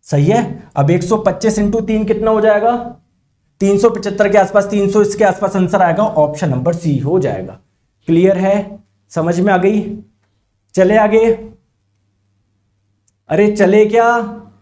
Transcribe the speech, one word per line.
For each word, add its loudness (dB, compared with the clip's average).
सही 0
है। -2
अब 0
एक 2
सौ -2
पच्चीस -2
इंटू 0
तीन -2
कितना -2
हो 0
जाएगा? 2
तीन 2
सौ 4
पचहत्तर -2
के 4
आसपास, 2
तीन -2
सौ 2
इसके 0
आसपास -2
answer 0
आएगा। 0
option -2
number -2
सी -2
हो -2
जाएगा। -6
Clear 2
है? -2
समझ -2
में 2
आ 2
गई? -2
चले 2
आगे? 2
अरे 2
चले 4
क्या? 0